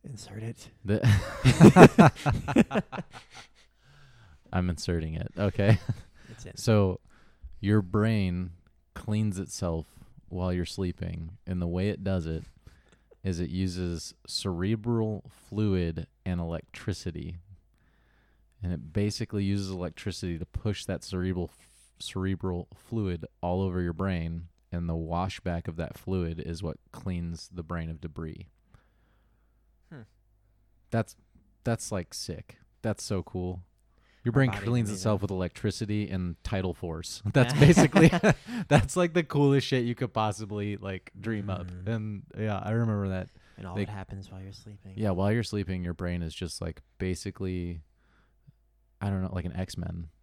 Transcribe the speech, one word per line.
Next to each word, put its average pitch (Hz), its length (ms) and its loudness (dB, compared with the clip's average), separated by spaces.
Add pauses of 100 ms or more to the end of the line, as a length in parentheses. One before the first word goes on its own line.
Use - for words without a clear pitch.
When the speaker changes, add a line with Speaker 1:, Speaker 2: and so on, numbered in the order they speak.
Speaker 1:
Insert 110 400 -14
it. - 260 -12 (140)
Speaker 2:
The 101 180 0
<laughs> - 1800 8 (1700)
I'm 90 160 0
inserting 80 460 -2
it. 82 220 -6
Okay. 101 460 4
<laughs> - 40 -8 (420)
Speaker 1:
It's - 160 -18
in. - 100 -14
Speaker 2:
So, 101 460 2 (580)
your 104 220 4
brain 95 720 0 (440)
cleans 107 420 -2
itself 82 480 -4 (440)
while 90 240 -2
you're 90 120 0
sleeping, 85 680 -6 (140)
and 90 160 -4
the 87 60 -2
way 90 220 -2
it 98 160 -6
does 95 200 0
it 80 180 -6 (800)
is 90 200 -4
it 85 80 -4
uses 90 640 -4 (120)
cerebral 107 1040 -2 (200)
fluid 92 580 0 (180)
and 90 140 -2
electricity. 82 960 -8 (1300)
And 87 80 -2
it 78 220 -8
basically 104 500 -2
uses 98 260 -2
electricity 90 680 -6
to 82 60 -8
push - 400 -6
that 92 180 -6
cerebral 90 480 -4
f-, - 160 -20 (320)
cerebral 92 760 -4
fluid 95 520 -6 (160)
all 90 200 0
over 90 200 0
your 87 120 0
brain, 85 540 -4 (240)
and 87 160 -4
the 82 80 -2
washback 85 720 -4
of 80 80 -8
that 82 220 -8
fluid 87 420 -4
is 85 240 -8
what 80 140 -6 (160)
cleans 85 600 -8
the 87 100 -10
brain 82 260 -6
of 80 100 -10
debris. 80 480 -10 (1400)
Speaker 1:
Hmm. 139 120 -18 (880)
Speaker 2:
That's, - 260 -2 (480)
that's, - 260 -2
like, 92 220 -6
sick. - 420 -10 (260)
That's 107 220 -4
so 95 180 -2
cool. 90 420 -6 (600)
Your 120 100 2
Speaker 1:
Our - 0 -
Speaker 2:
brain 131 180 4
Speaker 1:
bodies 101 180 -4
Speaker 2:
cleans 117 200 0
Speaker 1:
need 107 40 -4
Speaker 2:
itself 104 280 0
Speaker 1:
that. - 20 -2
Speaker 2:
with 98 80 -4
electricity 101 760 -4
and 90 360 -4
tidal 92 320 -2
force. 82 520 -10
<laughs> 101 60 -4
That's 123 200 6
Speaker 1:
<laughs> 143 60 2
Speaker 2:
basically, 160 520 10 (320)
<laughs> 226 240 -8
that's, 135 280 4
like, 175 200 2
the 175 80 4
coolest 139 420 4
shit 127 180 0
you 120 120 -2
could - 180 -6
possibly, 104 640 -2
like, 95 420 -10
dream 107 300 -4
up. 90 160 -6
Speaker 1:
Mm. 90 220 -10
Speaker 2:
And, 107 340 -6 (160)
yeah, 104 220 -2
I 98 100 -6
remember 110 400 0
that. 92 200 -4 (280)
Speaker 1:
And - 80 -14
all 90 100 -12
Speaker 2:
They 104 100 -2
Speaker 1:
that 98 60 -12
happens 98 400 -12
while 95 80 -16
you're 95 140 -16
sleeping. 101 420 -20
Speaker 2:
Yeah, 107 140 -2
while 95 220 0
you're 117 100 2
sleeping, 92 420 -4
your 87 120 -4
brain 87 260 -4
is 80 140 -6
just, - 260 -10
like, 82 220 -8 (160)
basically, 90 840 -6 (1200)
I 101 80 -2
don't 95 140 0
know, 92 100 -6
like 87 120 -4
an 90 100 -6
X-Men 85 540 -8 (120)